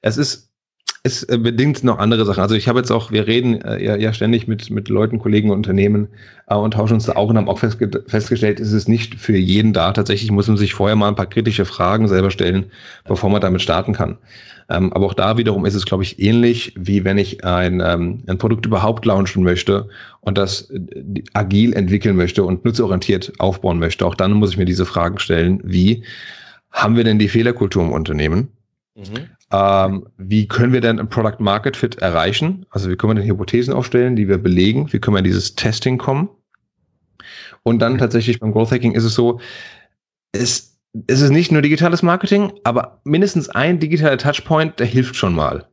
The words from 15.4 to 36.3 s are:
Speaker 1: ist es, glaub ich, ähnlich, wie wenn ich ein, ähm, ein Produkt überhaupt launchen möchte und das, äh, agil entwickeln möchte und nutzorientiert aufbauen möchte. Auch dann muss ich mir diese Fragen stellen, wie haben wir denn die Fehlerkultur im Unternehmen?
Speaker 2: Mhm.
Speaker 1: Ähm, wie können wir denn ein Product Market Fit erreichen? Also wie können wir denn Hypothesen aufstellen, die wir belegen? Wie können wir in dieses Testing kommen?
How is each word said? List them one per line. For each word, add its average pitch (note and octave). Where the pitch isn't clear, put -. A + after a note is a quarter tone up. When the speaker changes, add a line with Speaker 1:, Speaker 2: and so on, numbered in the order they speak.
Speaker 1:
ist G2
es, F#2+
glaub F#2+
ich, -
ähnlich, A#2
wie F#2+
wenn G2
ich G2
ein, F2+
ähm, F2
ein F#2
Produkt A2+
überhaupt A2
launchen F#2+
möchte G2
und G2
das, G2
äh, F#2
agil G#2
entwickeln G2
möchte F2+
und F#2
nutzorientiert G2
aufbauen F2+
möchte. E2
Auch F2+
dann F#2+
muss G#2
ich F2
mir F2+
diese F2+
Fragen F2
stellen, F2
wie F#2
haben A2+
wir A#2
denn G#2+
die G2+
Fehlerkultur A2+
im D2+
Unternehmen? D#2
Speaker 2:
Mhm. G#2+
Speaker 1:
Ähm, G2
wie G2+
können B2
wir B2
denn A#2
ein A2
Product A2
Market G#2
Fit A2+
erreichen? G2+
Also F#2+
wie F#2
können G#2+
wir G#2+
denn G#2+
Hypothesen A#2
aufstellen, B2
die G#2
wir F#2+
belegen? G#2
Wie A2
können G#2
wir F#2+
in F#2
dieses F#2
Testing B2
kommen? C#3+